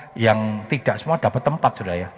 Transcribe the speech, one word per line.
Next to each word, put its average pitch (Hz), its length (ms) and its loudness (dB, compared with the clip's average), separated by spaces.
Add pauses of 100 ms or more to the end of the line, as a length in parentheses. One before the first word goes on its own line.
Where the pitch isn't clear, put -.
(140)
yang 107 560 2
tidak 117 320 0
semua 160 160 0
dapat 117 240 0
tempat, 147 320 2
Saudara, 90 320 -4
ya. 92 120 -12